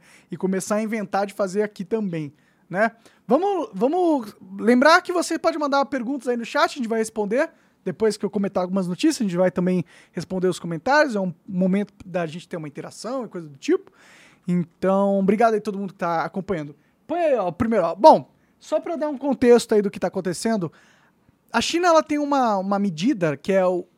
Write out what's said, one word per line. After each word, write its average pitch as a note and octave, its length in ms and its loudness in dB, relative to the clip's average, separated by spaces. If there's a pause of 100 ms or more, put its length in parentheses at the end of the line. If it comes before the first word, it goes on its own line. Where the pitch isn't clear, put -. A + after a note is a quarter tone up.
(300)
E F3 60 -10
começar F#3+ 400 -2
a G#3+ 60 -2
inventar G#3 440 -4
de G3 80 -16
fazer G3 280 -2
aqui G#3 220 -8
também, E3+ 480 -6 (360)
né? G#3+ 240 -2 (340)
Vamos, E4+ 480 0
vamos C#4+ 600 0 (240)
lembrar B3 440 6
que F4+ 100 -6
você E4+ 260 -2
pode E4 200 -2
mandar C#4 280 0
perguntas C4 420 -6
aí A#3+ 80 -2
no A#3 80 -6
chat, D#4 280 0
a - 40 -14
gente A#3+ 120 -6
vai A3+ 100 -2
responder. A3 520 -2 (340)
Depois G#3 320 -2
que - 80 -6
eu G3 60 -4
comentar G3 320 -2
algumas F3+ 260 -2
notícias, C#4+ 320 0
a A#3+ 40 0
gente F3 120 -2
vai F#3 140 4
também F3+ 340 0 (280)
responder F#3 360 -4
os F3+ 100 -2
comentários. B3+ 560 0
É G3+ 60 -2
um F#3 120 -4 (140)
momento F#3+ 480 0 (100)
da F3 220 -4
gente D#3+ 220 -14
ter - 80 -8
uma D#3 100 -10
interação E3 580 -10
e F#3+ 40 -12
coisa E3+ 200 -12
do C#3+ 80 -20
tipo. - 360 -2 (540)
Então, F#3+ 720 0
obrigado G#3+ 360 2
aí G#3+ 60 -2
todo G#3 180 -8
mundo G3 140 -8
que - 60 -20
tá E3 260 -2
acompanhando. D#3 520 -6 (300)
Põe E4 120 -4
aí, D#4 160 2
ó, F#3+ 160 0
primeiro, A3 340 0
ó. E3 100 -2
Bom, G#3 360 8 (300)
só - 180 -4
pra D#4+ 180 -6
dar D4+ 120 -4
um D4 100 -6
contexto A#3+ 560 4
aí G#3 80 4
do G3 80 -2
que - 80 -10
tá F#3+ 80 -2
acontecendo, F3+ 680 -4 (800)
a A3+ 80 2
China, E4+ 280 0
ela D#4+ 140 6
tem D4+ 160 -2
uma, C#4 380 0
uma G3 220 -2
medida F3+ 580 0
que - 160 -4
é F#3+ 140 4
o F#3 200 0 (120)